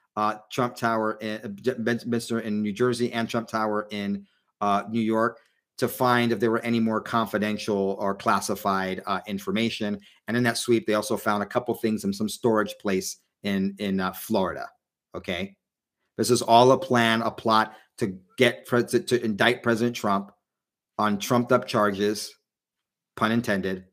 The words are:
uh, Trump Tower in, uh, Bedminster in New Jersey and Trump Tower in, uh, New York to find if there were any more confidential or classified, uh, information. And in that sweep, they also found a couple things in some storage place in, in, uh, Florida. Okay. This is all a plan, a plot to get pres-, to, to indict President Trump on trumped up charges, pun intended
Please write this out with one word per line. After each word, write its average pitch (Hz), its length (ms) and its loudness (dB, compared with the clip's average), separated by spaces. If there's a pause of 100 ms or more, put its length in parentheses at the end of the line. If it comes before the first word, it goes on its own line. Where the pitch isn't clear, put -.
(160)
uh, 107 200 0 (160)
Trump 120 240 -2
Tower 110 440 0
in, 107 200 -6 (280)
uh, 120 100 2
Bedminster 117 600 -2
in 107 240 -4
New 104 100 -2
Jersey 120 400 0
and 117 160 -2
Trump 113 200 -4
Tower 107 420 -2
in, 101 340 -4 (360)
uh, 101 280 0
New 113 120 -2
York 110 400 0 (380)
to 120 100 2
find 120 420 2
if 107 80 0
there 113 140 2
were 117 80 0
any 117 180 0
more 110 220 0
confidential 104 1000 -2
or 98 160 -2
classified, 95 920 -2
uh, 98 200 -2
information. 104 720 -2 (300)
And 113 80 -2
in 123 80 2
that 117 140 0
sweep, 117 280 2
they 107 80 2
also 107 220 0
found 104 260 0
a 101 40 -8
couple 117 280 -2
things 110 300 -2
in 101 80 0
some 107 160 -4
storage 107 500 0
place 95 380 -2 (260)
in, 98 380 -2
in, 98 180 -2
uh, 92 140 -2
Florida. 90 560 -4 (480)
Okay. 90 400 -8 (600)
This 113 140 0
is 120 120 2
all 117 280 8
a 131 80 6
plan, 117 420 2
a 110 120 -2
plot 110 420 2 (240)
to 95 180 -4 (200)
get 120 280 2
pres-, - 280 0
to, 120 80 4
to 120 240 0
indict 113 400 2
President 120 320 0
Trump 101 340 -2 (680)
on 104 200 0
trumped 123 320 2
up 123 160 4
charges, 104 680 0 (840)
pun 110 160 2
intended 98 600 -2